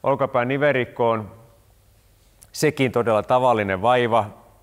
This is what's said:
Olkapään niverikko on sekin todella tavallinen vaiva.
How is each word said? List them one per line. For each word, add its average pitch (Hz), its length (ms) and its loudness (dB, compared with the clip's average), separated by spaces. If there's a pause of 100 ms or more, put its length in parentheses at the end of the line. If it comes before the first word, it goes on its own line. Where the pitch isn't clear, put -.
Olkapään 131 440 -2
niverikko 131 600 0
on 110 220 -4 (1200)
sekin 135 400 0
todella 110 320 0
tavallinen 110 580 0
vaiva. 117 440 2 (380)